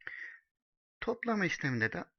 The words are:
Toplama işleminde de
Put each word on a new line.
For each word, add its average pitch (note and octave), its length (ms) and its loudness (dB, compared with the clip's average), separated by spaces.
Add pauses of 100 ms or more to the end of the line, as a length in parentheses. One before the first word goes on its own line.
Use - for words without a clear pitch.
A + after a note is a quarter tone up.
(1000)
Toplama A3 460 2
işleminde B2 460 2
de F3 120 -4 (140)